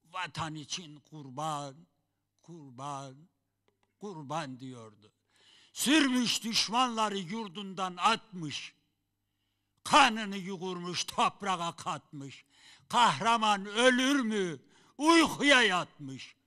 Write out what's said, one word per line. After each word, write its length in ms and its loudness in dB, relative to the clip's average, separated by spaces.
vatan 500 -8
için 460 -12
kurban, 840 -8
kurban, 880 -14
kurban 600 -10
diyordu. 520 -18
Sürmüş 720 2
düşmanları 760 0
yurdundan 800 -8
atmış, 760 -2
kanını 520 4
yugurmuş, 680 -6
toprağa 720 -2
katmış. 680 -10
Kahraman 760 4
ölür 540 4
mü? 380 -2
Uykuya 640 6
yatmış. 760 -2